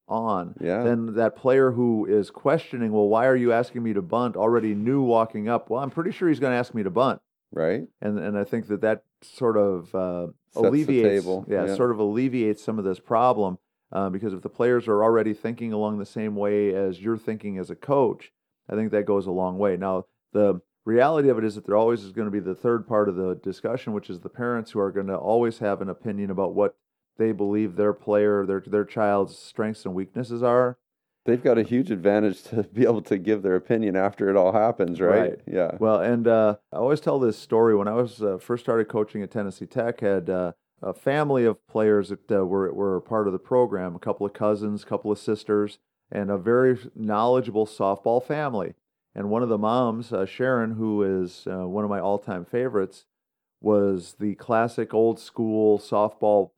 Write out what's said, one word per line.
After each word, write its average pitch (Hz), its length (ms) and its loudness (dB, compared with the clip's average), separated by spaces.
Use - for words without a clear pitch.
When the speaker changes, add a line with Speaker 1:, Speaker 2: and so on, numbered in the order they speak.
Speaker 1:
on, 104 500 -4
Speaker 2:
Yeah. 92 240 -2
Speaker 1:
then 117 320 -2
that 110 220 0
player 131 360 4
who 117 340 0
is 101 240 2
questioning, 131 640 -2
"Well, 104 160 4
why 110 180 4
are 131 100 4
you 120 160 2
asking 120 320 -2
me 113 80 -2
to 98 100 -2
bunt?" 110 340 -2
already 110 380 2
knew 123 280 0
walking 113 460 2
up, 117 220 -2
"Well, 120 100 -2
I'm 135 100 -6
pretty 165 200 -4
sure 180 180 -2
he's 139 120 2
gonna 127 160 0
ask 120 180 -4
me 110 80 -4
to 95 80 -2
bunt." 113 300 2
Speaker 2:
Right. 85 320 -2
Speaker 1:
And, 104 180 -4
and 101 200 -4
I 101 60 0
think 113 240 -6
that 104 120 -2
that 110 240 0
sort 113 380 -2
of, 95 360 0
uh, 90 340 -4
Speaker 2:
Sets 110 100 -2
the 104 80 6
Speaker 1:
alleviates, 120 560 2
Speaker 2:
table. 92 200 -2
Speaker 1:
yeah, 92 200 0
Speaker 2:
Yeah. 98 80 -2
Speaker 1:
sort 123 160 2
of 107 80 -2
alleviates 107 640 0
some 110 160 -6
of 95 80 -4
this 92 120 -2
problem, 110 600 0
uh, 98 160 -2
because 98 240 -6
if 92 80 -8
the - 80 -10
players 120 400 2
are 104 160 4
already 110 300 4
thinking 117 400 -8
along 107 240 -2
the 101 80 -8
same 107 280 -6
way 101 400 0
as 95 280 -2
you're 113 160 -2
thinking 107 400 -8
as 90 100 -8
a 90 80 -12
coach, 139 560 0
I - 40 -8
think 110 180 -2
that 104 120 2
goes 98 220 0
a 92 60 -4
long 92 260 -2
way. 98 180 0
Now, 95 300 -4
the 101 300 2
reality 139 420 4
of 120 80 4
it 110 80 -2
is 107 120 -4
that 101 100 -14
there 101 100 0
always 113 280 2
is 95 80 -18
gonna 107 180 -6
be 101 100 -4
the 92 140 -6
third 117 320 -2
part 104 220 0
of 90 80 -4
the 92 180 -2
discussion, 110 580 -8
which 101 160 -8
is 90 120 -12
the 90 100 -14
parents 120 400 -6
who 107 100 -4
are 98 120 0
gonna 95 240 -4
always 113 420 0
have 101 240 -2
an 95 80 -8
opinion 101 400 -6
about 90 240 -2
what 101 220 0
they 110 140 0
believe 101 440 -2
their 104 160 2
player, 104 540 0
their, 95 140 -2
their 101 260 -2
child's 101 500 0
strengths - 480 -8
and 92 100 -8
weaknesses 117 480 -6
are. 123 360 2
Speaker 2:
They've 120 180 2
got 120 140 4
a 113 60 4
huge 120 300 0
advantage 101 520 2
to 113 200 -2
be 110 180 -2
able 117 200 4
to 104 140 -2
give 95 260 0
their 95 120 2
opinion 110 400 0
after 98 340 0
it 98 60 2
all 95 180 6
happens, 101 480 0
right? 92 200 6
Speaker 1:
Right. - 260 -2
Speaker 2:
Yeah. 87 320 -2
Speaker 1:
Well, 110 220 4
and, 117 260 0
uh, 110 300 4
I - 60 -8
always 143 220 0
tell 143 200 0
this 113 180 2
story. 113 380 4
When 101 100 2
I 107 80 -2
was, 117 280 -2
uh, 95 160 -2
first 120 260 -6
started 113 240 0
coaching 107 340 -4
at 95 80 -10
Tennessee 101 360 -8
Tech, 120 340 -4
had, 98 280 0
uh, 90 240 -2
a 95 100 -6
family 139 520 0
of 107 240 0
players 104 400 2
that, 101 240 -8
uh, 98 120 2
were, 92 280 -2
were 98 240 -2
a 87 40 -2
part 107 280 -2
of 92 40 -2
the 92 60 -4
program, 98 560 0
a 87 60 -16
couple 101 260 -6
of 98 60 -6
cousins, 104 500 -2
a - 40 -20
couple 107 260 -4
of 101 60 -4
sisters, 104 600 -2
and 98 180 -6
a 101 80 -2
very 120 400 2
knowledgeable 110 720 0
softball 107 540 0
family. 127 540 -6
And 101 160 -6
one 117 140 0
of 117 40 -4
the 107 100 0
moms, 117 540 -2
uh, 95 140 -2
Sharon, 120 460 -2
who 110 320 0
is, 92 420 -4
uh, 92 220 -6
one 104 160 -4
of 101 60 -4
my 101 100 -4
all-time 98 440 -4
favorites, 110 600 -4
was 101 580 0
the 101 160 -4
classic 117 580 -2
old 113 280 2
school 110 580 0
softball 104 800 2